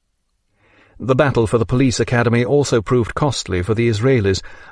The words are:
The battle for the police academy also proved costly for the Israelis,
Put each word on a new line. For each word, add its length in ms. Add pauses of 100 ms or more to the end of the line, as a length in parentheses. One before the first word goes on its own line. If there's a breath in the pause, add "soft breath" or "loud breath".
(1000 soft breath)
The 160
battle 320
for 100
the 80
police 320
academy 460
also 360
proved 360
costly 460
for 120
the 140
Israelis, 520 (320 loud breath)